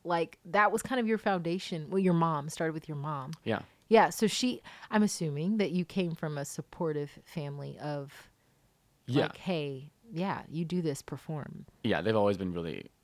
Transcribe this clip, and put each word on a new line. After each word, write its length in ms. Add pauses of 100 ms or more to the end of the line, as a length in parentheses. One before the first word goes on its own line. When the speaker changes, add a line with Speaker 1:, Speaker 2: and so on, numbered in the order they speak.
Speaker 1:
like, 420
that 260
was 100
kind 180
of 80
your 100
foundation. 720
Well, 100
your 140
mom, 360
started 240
with 140
your 100
mom. 340 (120)
Speaker 2:
Yeah. 160 (280)
Speaker 1:
Yeah. 220
So 180
she, 340 (300)
I'm 120
assuming 540
that 140
you 140
came 300
from 220
a 80
supportive 800
family 560
of, 500 (760)
Speaker 2:
Yeah. 160
Speaker 1:
like, 140
"Hey, 540 (200)
yeah, 380
you 160
do 160
this, 200
perform." 640 (180)
Speaker 2:
Yeah, 180
they've 140
always 220
been 160
really, 320 (180)